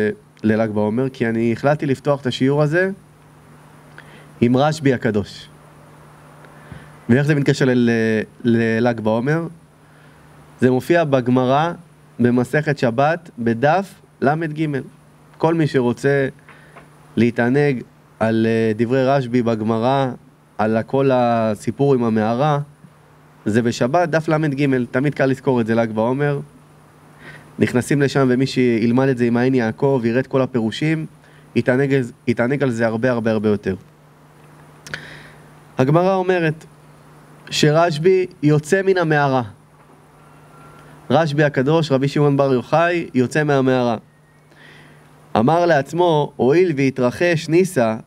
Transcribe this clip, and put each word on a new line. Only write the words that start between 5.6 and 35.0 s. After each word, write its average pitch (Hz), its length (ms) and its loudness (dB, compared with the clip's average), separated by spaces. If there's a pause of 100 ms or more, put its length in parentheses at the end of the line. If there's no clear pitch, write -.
ואיך 139 160 4
זה 151 100 2
מתקשר 143 300 0
ל-, 123 240 2
ל-, 110 320 0 (220)
לל"ג 117 560 2
בעומר? 123 480 -2 (1120)
זה 127 120 4
מופיע 165 320 0
בגמרא, 131 680 0 (480)
במסכת 123 580 0
שבת, 139 520 -2 (100)
בדף 143 540 0 (280)
למד 151 380 -2
ג'. 160 60 -2 (720)
כל 160 160 0
מי 160 140 0
שרוצה 135 600 0 (880)
להתענג 120 640 2 (380)
על, 113 300 0
אה, 113 260 0
דברי 123 300 0
רשב"י 127 360 0
בגמרא, 117 720 0 (460)
על 110 280 0
כל 135 280 0
הסיפור 117 800 0
עם 120 100 0
המערה, 117 560 0 (880)
זה 110 160 2
בשבת, 135 480 0
דף 156 180 -2
למד 156 260 0
ג'. 131 380 0
תמיד 143 240 0
קל 139 100 0
לזכור 131 360 0
את 107 60 -2
זה, 113 80 0
ל"ג 113 160 0
בעומר. 135 480 -2 (1200)
נכנסים 123 420 0
לשם, 135 280 2
ומי 131 180 0
שילמד 120 600 2
את 127 100 0
זה 120 80 0
עם 120 120 0
עין 131 180 0
יעקב, 127 500 0
יראה 117 140 0
את 131 80 -6
כל 131 140 -2
הפירושים, 151 640 -4 (500)
יתענג, 131 460 0 (260)
יתענג 123 360 -2
על 131 60 0
זה 117 160 -2
הרבה, 113 260 0
הרבה, 117 200 -2
הרבה 107 180 0
יותר. 98 260 -2 (2000)